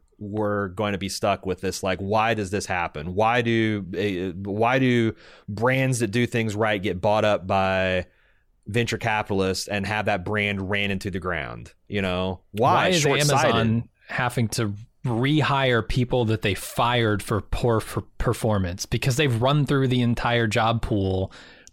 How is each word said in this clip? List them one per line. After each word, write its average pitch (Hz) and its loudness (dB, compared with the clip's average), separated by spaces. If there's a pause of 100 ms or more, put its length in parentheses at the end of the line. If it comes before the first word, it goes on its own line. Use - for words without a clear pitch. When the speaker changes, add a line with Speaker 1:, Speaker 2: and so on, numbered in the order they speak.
(200)
Speaker 1:
we're 104 -2
going 101 -2
to 98 -4
be 95 -4
stuck 98 -2
with 90 -2
this. 92 -4
Like, 95 0
why 107 0
does 101 -4
this 98 -2
happen? 87 -4
Why 113 2
do, 110 0 (140)
uh, 92 -2 (100)
why 113 2
do 120 2 (340)
brands 127 2
that 113 0
do 120 2
things 110 -2
right 107 0
get 92 -2
bought 107 2
up 101 0
by 95 0 (640)
venture 110 -2
capitalists 104 0
and 101 -4
have 107 -2
that 101 0
brand 101 -2
ran 101 0
into 98 -4
the 92 -6
ground? 73 -6 (140)
You 101 -2
know, 92 -2 (100)
why? 123 2
Speaker 2:
Why 170 2
is 175 2
Speaker 1:
Short-sighted. 143 2 (100)
Speaker 2:
Amazon 113 0 (200)
having 120 -2
to 104 -4 (300)
rehire 131 2
people 123 2
that 110 0
they 101 2
fired 117 0
for 104 -2
poor - 0
f-, - -4 (220)
performance? 101 0
Because 123 0
they've 123 2
run 139 4
through 135 2
the 123 2
entire 120 2
job 113 2
pool 95 0 (420)